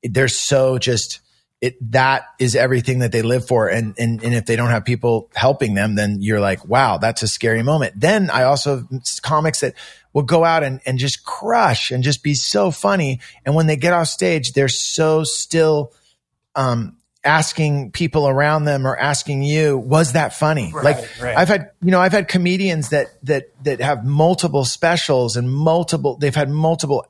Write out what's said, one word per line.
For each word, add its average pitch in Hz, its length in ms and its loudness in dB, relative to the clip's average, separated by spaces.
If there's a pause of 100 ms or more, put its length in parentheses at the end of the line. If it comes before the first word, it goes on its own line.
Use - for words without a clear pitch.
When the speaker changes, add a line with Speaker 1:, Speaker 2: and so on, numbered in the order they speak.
Speaker 1:
they're 123 260 0
so 131 500 0
just, - 420 -4 (400)
it, 127 140 -4 (160)
that 131 320 2 (160)
is 127 160 0
everything 127 460 2
that 117 100 0
they 113 120 0
live 120 260 0
for. 113 200 2
And, 107 300 -2
and, 117 240 -2
and 117 100 0
if 117 140 -2
they 117 80 0
don't 117 160 0
have 113 140 0
people 117 500 -2
helping 127 400 2
them, 101 220 0
then 104 260 0
you're 107 160 0
like, 98 260 0
"Wow, 110 340 2
that's 113 260 -2
a - 20 -2
scary 113 380 -2
moment." 135 340 0
Then 185 320 2
I 127 140 2
also 139 320 0
have 117 100 -10 (140)
s-, - 180 -8
comics 151 440 -2
that 131 120 -4 (380)
will 147 100 0
go 165 220 2
out 165 180 2
and, 131 240 -4
and 127 140 -2
just 135 240 -4
crush 208 680 0
and 127 140 -2
just 139 180 -2
be 147 120 0
so 196 360 0
funny. 160 480 -2 (260)
And 143 120 0
when 160 100 4
they 156 80 2
get 156 180 0
off 170 140 2
stage, 156 460 -2
they're 139 160 2
so 156 560 0
still, 156 680 0 (640)
um, 120 420 -2 (280)
asking 147 680 0
people 156 380 0
around 147 360 2
them 139 220 0
or 131 100 -2
asking 139 460 -2
you, 147 360 0
"Was 127 340 2
that 147 220 0
funny?" 151 380 0
Speaker 2:
Right, 143 120 -6
Speaker 1:
Like, 147 240 2 (120)
Speaker 2:
right. 123 160 -2
Speaker 1:
I've 170 120 4
had, 196 220 0 (120)
you 175 80 2
know, 185 100 6
I've 180 120 4
had 202 160 0
comedians 180 640 0
that, 147 180 0 (160)
that, 139 260 -2 (140)
that 139 160 -2
have 127 240 -2
multiple 147 600 2
specials 131 720 0
and 123 140 -2
multiple, 151 680 0
they've 143 160 0
had 143 160 0
multiple 156 600 -2